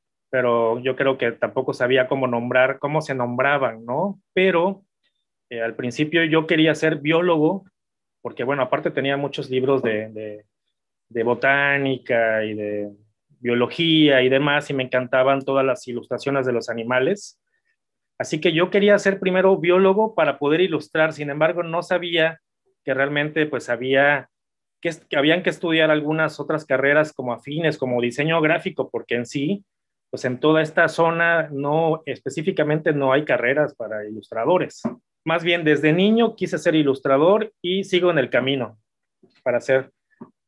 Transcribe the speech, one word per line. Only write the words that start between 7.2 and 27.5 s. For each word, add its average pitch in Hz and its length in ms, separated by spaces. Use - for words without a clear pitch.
porque, 120 220
bueno, 135 180
aparte 139 300
tenía 139 240
muchos 139 340
libros 131 320
de, 110 280
de, 107 360
de 113 160
botánica 127 1200
y 107 100
de 104 380
biología 135 840
y 127 60
demás, 143 420
y 147 40
me 131 100
encantaban 131 600
todas 135 220
las 127 220
ilustraciones 127 580
de 127 60
los 117 180
animales. 127 680
Así 156 220
que 170 100
yo 175 180
quería 202 300
ser 196 180
primero 185 400
biólogo 190 560
para 147 240
poder 151 220
ilustrar, 156 540
sin 147 160
embargo, 165 340
no 165 180
sabía 170 600
que 135 100
realmente, 147 520
pues, 135 240
había 135 600
que 170 80
est-, 160 180
que 160 100
habían 156 240
que 185 80
estudiar 160 400
algunas 151 500
otras 151 260
carreras 143 480
como 127 180
afines, 147 460